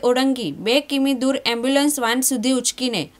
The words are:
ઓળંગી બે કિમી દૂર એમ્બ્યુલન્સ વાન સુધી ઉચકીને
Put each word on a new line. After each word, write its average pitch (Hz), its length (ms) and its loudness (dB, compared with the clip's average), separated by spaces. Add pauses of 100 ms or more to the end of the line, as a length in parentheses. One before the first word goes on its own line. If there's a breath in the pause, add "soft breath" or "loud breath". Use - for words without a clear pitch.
ઓળંગી 247 580 0
બે 233 220 2
કિમી 277 380 0
દૂર 262 240 0
એમ્બ્યુલન્સ 269 560 0
વાન 240 220 0
સુધી 254 380 0
ઉચકીને 240 420 -2 (180)